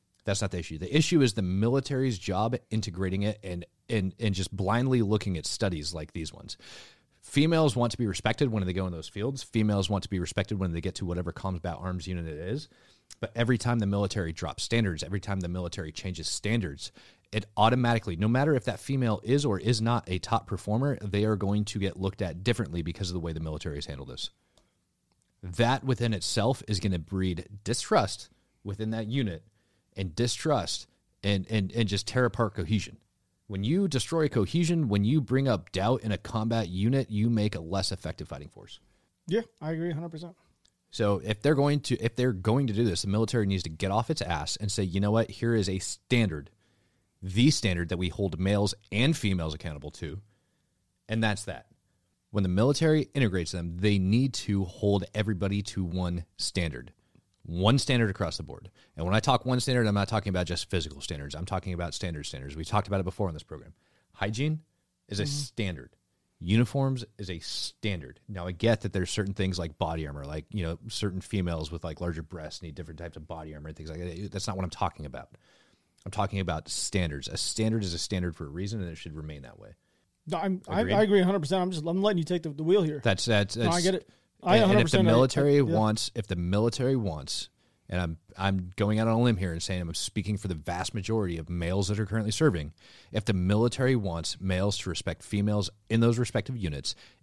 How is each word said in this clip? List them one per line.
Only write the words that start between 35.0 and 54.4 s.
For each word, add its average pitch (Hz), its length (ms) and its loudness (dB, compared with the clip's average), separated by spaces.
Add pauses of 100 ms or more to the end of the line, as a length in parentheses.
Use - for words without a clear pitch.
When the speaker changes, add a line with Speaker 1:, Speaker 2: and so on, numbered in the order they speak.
Speaker 1:
you 147 160 4
bring 131 260 2
up 104 240 0
doubt 110 320 2
in 110 80 -2
a 95 80 0
combat 113 500 -2
unit, 113 420 0
you 110 200 2
make 107 240 2
a 85 60 -6
less 90 320 -2
effective 78 360 -8
fighting 71 200 -12
force. - 320 -20 (480)
Speaker 2:
Yeah, 214 140 2 (200)
I 151 80 -4
agree 165 200 -2
a 165 40 -4
hundred 165 160 -6
percent. 165 240 -14 (560)
Speaker 1:
So 101 340 2
if 107 180 -2
they're 151 120 4
going 143 260 4
to, - 200 -2
if - 160 -2
they're 123 160 2
going 110 340 2
to 110 60 -2
do 113 120 2
this, 90 180 2
the 101 60 -2
military 107 380 2
needs 98 160 2
to 78 60 -6
get 92 220 -2
off 113 200 0
its 156 100 0
ass 80 360 -4
and - 140 -4
say, 107 120 0
"You 95 180 0
know 104 120 2
what? 113 180 2
Here 117 240 0
is 98 140 2
a 95 100 -2
standard, 92 720 0 (720)
the 104 280 4
standard 87 400 0
that 90 80 -2
we 87 100 0
hold 85 320 -2
males 101 340 2 (160)
and 127 260 2
females 85 380 0
accountable 78 380 -10
to, 82 280 -10 (880)
and 113 140 0
that's 107 220 0
that." 71 220 -10 (680)
When 104 100 2
the 92 60 2
military 143 640 4
integrates 95 380 2
them, 85 260 -6
they 101 200 4
need 113 360 4
to 98 300 0